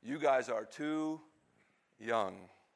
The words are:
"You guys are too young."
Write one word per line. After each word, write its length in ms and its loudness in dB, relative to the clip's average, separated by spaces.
"You 160 -6
guys 320 4
are 160 0
too 560 -2
young." 500 -2